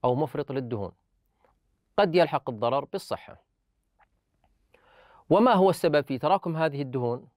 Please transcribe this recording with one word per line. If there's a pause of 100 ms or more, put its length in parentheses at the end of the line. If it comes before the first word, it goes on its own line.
أو
مفرط
للدهون، (1040)
قد
يلحق
الضرر
بالصحة. (1900)
وما
هو
السبب
في
تراكم
هذه
الدهون؟